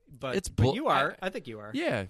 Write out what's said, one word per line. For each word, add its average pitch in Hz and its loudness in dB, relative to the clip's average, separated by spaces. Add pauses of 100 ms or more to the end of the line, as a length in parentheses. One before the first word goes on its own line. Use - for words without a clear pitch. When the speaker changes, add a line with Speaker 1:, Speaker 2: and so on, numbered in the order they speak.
(200)
Speaker 1:
but, 131 -4
Speaker 2:
It's - -2
Speaker 1:
but - 2
Speaker 2:
bull- 135 6
Speaker 1:
you 277 -2
are. 143 2
Speaker 2:
I 185 -4
Speaker 1:
I - -4
think - -8
you 110 -10
are. 104 -12
Speaker 2:
Yeah, 165 -2